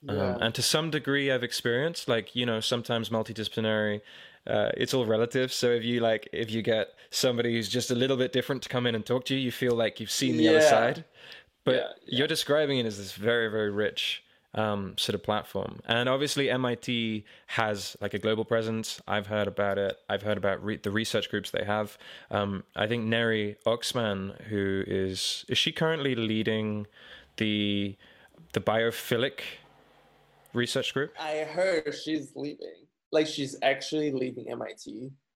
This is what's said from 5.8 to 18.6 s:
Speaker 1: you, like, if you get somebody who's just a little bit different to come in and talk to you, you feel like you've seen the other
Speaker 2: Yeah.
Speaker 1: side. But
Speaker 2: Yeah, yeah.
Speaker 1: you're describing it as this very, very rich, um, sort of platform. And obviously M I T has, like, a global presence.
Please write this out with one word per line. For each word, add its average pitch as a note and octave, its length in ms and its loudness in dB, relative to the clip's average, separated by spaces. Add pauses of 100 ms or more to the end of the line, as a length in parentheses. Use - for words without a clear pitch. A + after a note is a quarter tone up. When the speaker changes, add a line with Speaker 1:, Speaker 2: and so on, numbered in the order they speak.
Speaker 1:
you, A#2+ 160 0
like, A2+ 320 2
if G#2+ 180 -4
you A2 120 0
get A2 320 0 (160)
somebody A#2+ 440 2
who's A2 140 0
just A#2+ 220 -2
a B2+ 120 2
little C3 140 4
bit B2+ 160 0
different B2+ 320 0
to - 40 -12
come B2 180 0
in A#2 80 2
and G#2+ 100 -4
talk B2+ 220 0
to C3+ 80 0
you, C3+ 60 0
you B2+ 100 0
feel B2 240 2
like A2+ 240 2
you've A2 240 -4
seen B2+ 140 4
the D#3+ 120 6
other D#3 180 8
Speaker 2:
Yeah. D3 40 10
Speaker 1:
side. C#3 340 4 (600)
But C3 100 4
Speaker 2:
Yeah, B2+ 60 2
yeah. - 380 -6
Speaker 1:
you're C#3+ 100 2
describing D3 500 2
it A#2 80 2
as G2+ 120 -4
this G2 160 -10
very, A2+ 360 2
very G#2+ 200 0
rich, - 520 0 (320)
um, G#2 420 -2
sort - 200 -2
of F#2 80 -8
platform. G2+ 640 -4
And A#2+ 220 2
obviously C#3 400 2
M B2+ 160 2
I A#2+ 120 0
T A2+ 480 -2 (360)
has, G#2 400 -2
like, G#2 140 -2
a G2+ 60 -4
global A2 240 2
presence. A2+ 640 -2